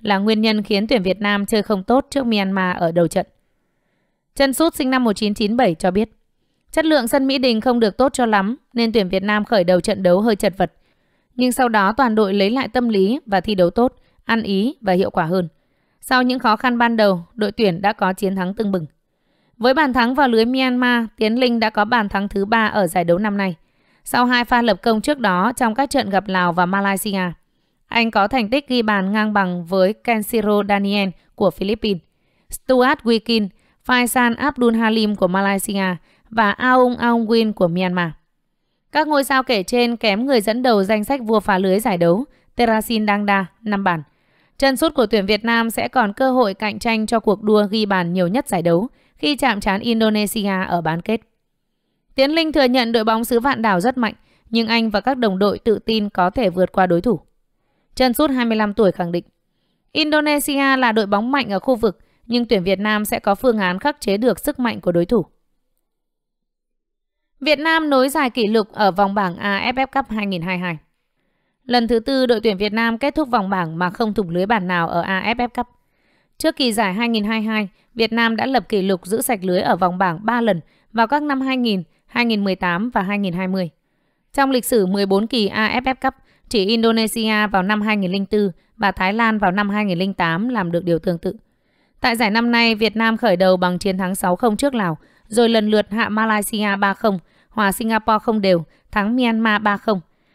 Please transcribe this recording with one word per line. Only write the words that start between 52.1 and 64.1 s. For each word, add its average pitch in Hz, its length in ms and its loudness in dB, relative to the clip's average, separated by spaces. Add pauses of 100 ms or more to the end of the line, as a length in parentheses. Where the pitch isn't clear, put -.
Tiến 269 160 2
Linh 320 220 0
thừa 294 120 4
nhận 247 280 2
đội 226 120 2
bóng 226 200 0
xứ 233 160 0
Vạn 247 220 0
Đảo 202 180 2
rất - 180 0
mạnh, 233 160 -2 (360)
nhưng 226 180 0
anh 226 220 0
và 202 100 -2
các 262 180 -2
đồng 208 200 0
đội 196 200 0
tự 208 200 0
tin 214 300 -2
có 185 220 0
thể 208 200 0
vượt 180 220 0
qua 190 140 2
đối 175 140 2
thủ. 196 200 -2 (720)
Chân 254 180 2
sút 294 180 0
hai 254 140 -2
mươi 226 120 0
lăm 208 180 -2
tuổi 202 180 4
khẳng 175 200 -6
định, 175 120 -4 (680)
"Indonesia 294 840 0
là 254 160 2
đội 214 140 0
bóng 208 260 -2
mạnh 269 200 -2
ở 190 60 0
khu 254 180 0
vực, 214 220 -2 (280)
nhưng 240 180 2
tuyển 208 200 0
Việt 190 140 0
Nam 214 260 -2
sẽ 214 140 -4
có 202 160 0
phương 226 240 0
án 185 200 -2
khắc 294 220 -2
chế 196 160 0